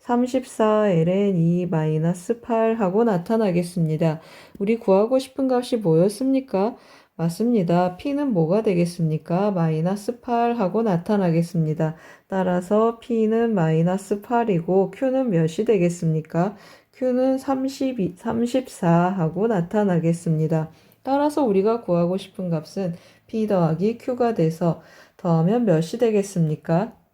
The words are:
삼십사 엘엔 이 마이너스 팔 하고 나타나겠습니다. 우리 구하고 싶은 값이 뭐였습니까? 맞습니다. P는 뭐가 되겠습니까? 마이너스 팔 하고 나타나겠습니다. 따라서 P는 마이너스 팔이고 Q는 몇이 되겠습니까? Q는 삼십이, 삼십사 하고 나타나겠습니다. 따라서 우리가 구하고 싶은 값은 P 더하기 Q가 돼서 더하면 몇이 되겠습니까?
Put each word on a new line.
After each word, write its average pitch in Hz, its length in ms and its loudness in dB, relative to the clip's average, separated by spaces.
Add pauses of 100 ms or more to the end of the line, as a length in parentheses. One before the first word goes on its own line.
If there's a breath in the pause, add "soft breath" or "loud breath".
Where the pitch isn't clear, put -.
삼십사 240 880 0
엘엔 180 480 2
이 170 260 2
마이너스 165 760 -2
팔 226 340 0
하고 208 280 0
나타나겠습니다. 175 1160 0 (380 loud breath)
우리 220 200 0
구하고 226 400 2
싶은 262 320 -4
값이 247 280 -2
뭐였습니까? 208 960 0 (400 loud breath)
맞습니다. 175 800 0
P는 285 380 -2
뭐가 175 280 2
되겠습니까? 170 920 0
마이너스 175 680 -2
팔 233 320 0
하고 220 300 -2
나타나겠습니다. 170 1120 0 (320 loud breath)
따라서 190 680 0
P는 226 560 0
마이너스 180 680 0
팔이고 190 680 0
Q는 262 400 -2
몇이 165 340 0
되겠습니까? 175 920 0 (360 loud breath)
Q는 254 460 0
삼십이, 262 760 -4
삼십사 233 760 -2
하고 175 560 2
나타나겠습니다. 165 1200 0 (360 soft breath)
따라서 294 380 0
우리가 220 380 2
구하고 175 340 0
싶은 190 340 -8
값은 170 440 -4 (340 loud breath)
P 220 180 -2
더하기 185 520 0
Q가 247 360 -2
돼서 165 480 0 (340 loud breath)
더하면 180 480 2
몇이 170 360 0
되겠습니까? 190 960 0 (200)